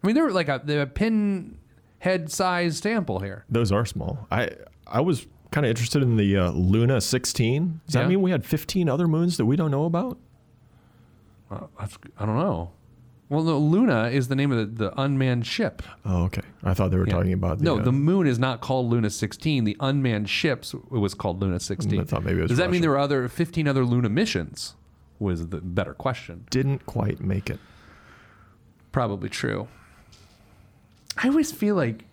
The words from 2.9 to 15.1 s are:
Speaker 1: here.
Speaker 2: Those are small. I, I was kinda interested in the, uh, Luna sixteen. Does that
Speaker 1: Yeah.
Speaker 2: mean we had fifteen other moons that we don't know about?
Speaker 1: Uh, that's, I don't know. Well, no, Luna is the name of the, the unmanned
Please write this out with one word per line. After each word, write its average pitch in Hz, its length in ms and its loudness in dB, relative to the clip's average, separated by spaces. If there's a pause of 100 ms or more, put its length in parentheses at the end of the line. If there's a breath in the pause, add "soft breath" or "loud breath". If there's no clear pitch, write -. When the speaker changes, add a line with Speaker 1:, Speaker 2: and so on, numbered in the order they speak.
Speaker 1:
here. 95 300 -8
Speaker 2:
Those 113 220 2
are 107 140 2
small. - 460 -6
I, 107 180 0 (380)
I 117 140 0
was 165 260 0 (240)
kinda 147 180 2
interested 117 340 0
in 120 140 4
the, 101 200 4
uh, 90 140 2
Luna 110 480 4
sixteen. 131 880 0
Does 156 80 -8
that 123 80 2
Speaker 1:
Yeah. 170 80 2
Speaker 2:
mean 190 120 4
we 185 100 2
had 156 140 0
fifteen 165 440 0
other 160 180 2
moons 165 300 2
that - 80 2
we 123 100 4
don't 160 160 0
know 139 140 0
about? 175 320 -2 (1300 soft breath)
Speaker 1:
Uh, - 180 -12 (120)
that's, - 180 -10 (220)
I 104 60 -4
don't 107 120 0
know. 101 340 -2 (580)
Well, 151 140 0
no, 160 140 2
Luna 151 520 4
is 127 180 0
the 135 80 -2
name 139 160 2
of 123 60 2 (200)
the, 110 120 0
the - 120 -4
unmanned 131 460 0